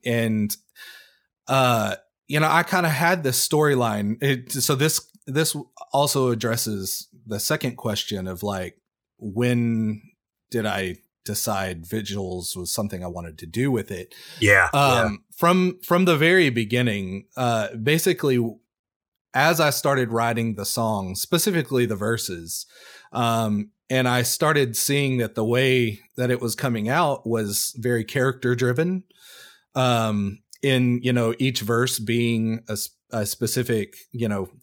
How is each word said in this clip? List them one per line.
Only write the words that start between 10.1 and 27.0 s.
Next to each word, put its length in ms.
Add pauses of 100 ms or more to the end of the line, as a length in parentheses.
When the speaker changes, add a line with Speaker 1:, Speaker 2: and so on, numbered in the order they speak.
Speaker 1:
did 160
I 300 (280)
decide 600
visuals 720
was 140
something 340
I 40
wanted 300
to 80
do 240
with 200
it? 240 (260)
Speaker 2:
Yeah, 320
Speaker 1:
Um, 80
Speaker 2:
yeah. 360 (200)
Speaker 1:
from, 460
from 220
the 120
very 340
beginning, 760 (100)
uh, 380
basically, 640 (960)
as 260
I 100
started 400
writing 440
the 100
song, 500
specifically 720
the 100
verses, 680 (460)
um, 580 (200)
and 180
I 140
started 540
seeing 420
that 160
the 100
way 560 (160)
that 140
it 100
was 140
coming 340
out 380